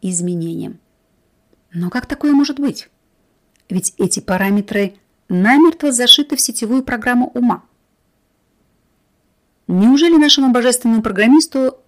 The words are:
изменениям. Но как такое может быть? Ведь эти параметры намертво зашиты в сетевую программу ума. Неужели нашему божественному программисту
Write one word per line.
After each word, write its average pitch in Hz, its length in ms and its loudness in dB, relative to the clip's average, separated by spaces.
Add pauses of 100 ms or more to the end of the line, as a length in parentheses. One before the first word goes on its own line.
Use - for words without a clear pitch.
изменениям. 175 760 -8 (920)
Но 175 180 -6
как 247 180 -10
такое 294 260 -2
может 277 260 0
быть? - 300 -6 (800)
Ведь 180 280 -4
эти 190 220 -2
параметры 196 760 -2 (340)
намертво 285 640 2
зашиты 247 420 0
в 254 60 -4
сетевую 240 420 -4
программу 247 440 -2
ума. 240 360 -2 (2000)
Неужели 269 480 4
нашему 285 380 4
божественному 240 480 0
программисту 254 760 0 (100)